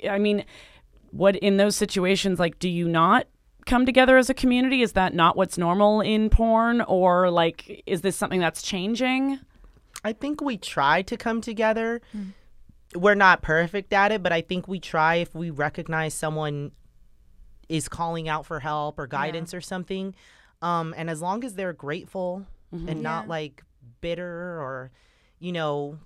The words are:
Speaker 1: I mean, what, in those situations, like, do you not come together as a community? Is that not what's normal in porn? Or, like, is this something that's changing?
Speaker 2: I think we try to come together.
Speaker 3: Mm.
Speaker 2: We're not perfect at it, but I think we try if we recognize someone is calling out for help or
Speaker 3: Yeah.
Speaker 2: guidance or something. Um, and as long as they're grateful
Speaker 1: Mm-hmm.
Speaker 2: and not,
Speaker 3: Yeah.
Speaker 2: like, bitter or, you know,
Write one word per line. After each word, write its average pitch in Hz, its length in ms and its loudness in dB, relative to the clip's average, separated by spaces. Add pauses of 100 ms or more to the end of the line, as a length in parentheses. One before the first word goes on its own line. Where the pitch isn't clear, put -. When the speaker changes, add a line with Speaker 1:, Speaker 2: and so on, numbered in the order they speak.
Speaker 1:
I 202 100 -2
mean, 208 260 0 (680)
what, 190 260 2
in 196 200 2
those 202 180 4
situations, 185 640 0
like, 170 220 -2
do 180 80 0
you 170 200 -2
not 170 380 4 (400)
come 247 180 2
together 254 320 8
as 254 140 6
a 254 40 -2
community? 254 480 2
Is 214 100 2
that 190 220 2
not 165 220 4
what's 185 220 0
normal 208 420 4
in 214 300 0
porn? 226 520 4
Or, 180 480 4
like, 170 560 -2
is 180 160 -2
this 185 140 -2
something 185 240 -2
that's 165 220 -2
changing? 254 760 -2 (640)
Speaker 2:
I 220 120 -4
think 294 260 -8
we 269 160 -4
try 151 460 0
to 220 140 -8
come 226 260 -4
together. 226 580 -2 (160)
Speaker 3:
Mm. 196 160 -12 (640)
Speaker 2:
We're 196 200 4
not 185 280 6
perfect 170 500 -2
at 202 200 4
it, 208 100 -4
but 175 100 0
I 165 80 0
think 175 260 -6
we 180 140 -8
try 165 360 2
if 170 180 -4
we 170 160 -8
recognize 156 640 -4
someone 151 580 -4 (960)
is 160 200 -4
calling 165 400 -6
out 151 180 -4
for 160 140 -8
help 151 380 -4
or 147 60 -8
Speaker 3:
Yeah. 135 140 -6
Speaker 2:
guidance 160 360 -6
or 175 60 -12
something. 190 540 -8 (480)
Um, 165 340 -2
and 165 120 -8
as 160 140 -8
long 202 220 -4
as 220 100 -10
they're 185 180 -6
grateful 180 720 -8 (280)
Speaker 1:
Mm-hmm. 165 140 -8
Speaker 2:
and 156 140 -6
not, 160 220 -6
Speaker 3:
Yeah. 165 60 -12
Speaker 2:
like, 156 320 -8 (380)
bitter 170 600 -8
or, 131 300 -10 (480)
you 180 140 -8
know, 147 540 -4